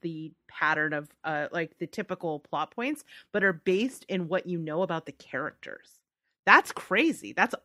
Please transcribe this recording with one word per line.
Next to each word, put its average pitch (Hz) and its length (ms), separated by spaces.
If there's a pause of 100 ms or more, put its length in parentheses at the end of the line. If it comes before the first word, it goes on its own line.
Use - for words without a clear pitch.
the 160 300 (160)
pattern 156 440
of, 151 160 (160)
uh, 151 280
like, 165 260
the 170 80
typical 175 540
plot - 320
points, 277 320 (280)
but 208 120
are 196 80
based 190 560
in 185 200
what 180 180
you 175 120
know 160 240
about 170 240
the 143 60
characters. - 880 (440)
That's 247 280
crazy. 226 600
That's 185 220 (100)